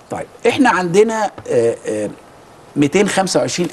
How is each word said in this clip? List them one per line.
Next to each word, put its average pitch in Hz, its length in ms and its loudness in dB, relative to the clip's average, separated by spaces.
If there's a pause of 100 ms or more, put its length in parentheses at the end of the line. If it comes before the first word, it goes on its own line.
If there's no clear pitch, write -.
(100)
طيب، - 160 -10 (220)
إحنا 240 220 2
عندنا، 202 600 0 (180)
آه، 117 280 0 (120)
آه، 107 220 -4 (680)
ميتين 156 320 2
خمسة 180 320 0
وعشرين 170 320 0